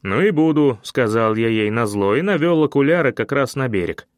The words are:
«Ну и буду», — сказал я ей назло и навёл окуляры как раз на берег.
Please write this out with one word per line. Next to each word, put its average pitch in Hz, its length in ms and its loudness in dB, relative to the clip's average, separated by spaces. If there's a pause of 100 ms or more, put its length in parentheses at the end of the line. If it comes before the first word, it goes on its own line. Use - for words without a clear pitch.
«Ну 101 200 -2
и 208 100 2
буду», — 151 520 2
сказал 110 520 0
я 113 120 0
ей 110 220 0
назло 104 460 0
и 143 60 0
навёл 170 420 2
окуляры 143 500 2
как - 180 -4
раз 135 240 -2
на 135 120 -4
берег. 90 400 -4 (100)